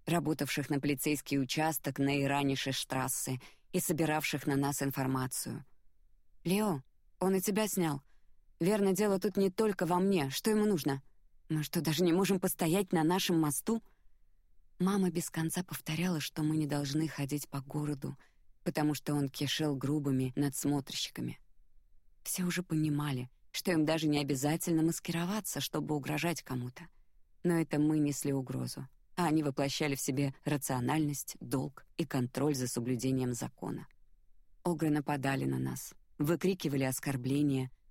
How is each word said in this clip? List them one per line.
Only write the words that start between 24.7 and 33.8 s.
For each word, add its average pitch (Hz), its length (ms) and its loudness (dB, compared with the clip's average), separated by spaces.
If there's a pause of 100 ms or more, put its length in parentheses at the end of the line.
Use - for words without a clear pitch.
маскироваться, 170 760 -2
чтобы 151 340 -4
угрожать 151 460 -2
кому-то. 127 480 -8 (560)
Но 170 160 4
это 151 180 0
мы 151 200 4
несли 143 340 0
угрозу, 131 560 -4 (280)
а 175 100 2
они 156 160 4
воплощали 139 540 0
в - 40 -4
себе 139 340 0 (120)
рациональность, 143 960 0
долг 135 440 -4 (140)
и 170 80 0
контроль 135 480 0
за 127 120 -2
соблюдением 127 680 0
закона. - 520 -8 (800)